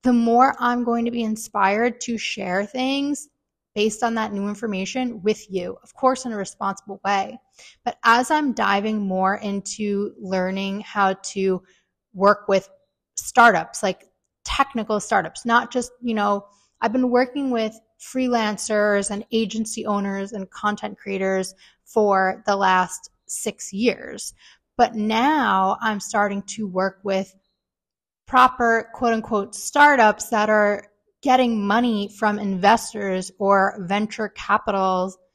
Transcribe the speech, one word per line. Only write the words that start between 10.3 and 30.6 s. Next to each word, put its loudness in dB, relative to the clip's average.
how 0
to -2
work 2
with 2
startups, 4
like, -4
technical -2
startups, -2
not 2
just, -4
you -4
know, 0
I've 0
been 2
working 0
with -2
freelancers 0
and -8
agency -2
owners -4
and -10
content -6
creators -2
for 2
the 2
last 0
six -10
years. -4
But 2
now 2
I'm -2
starting -2
to -8
work -2
with -2
proper 2
quote 0
unquote -4
startups 4
that 0
are 2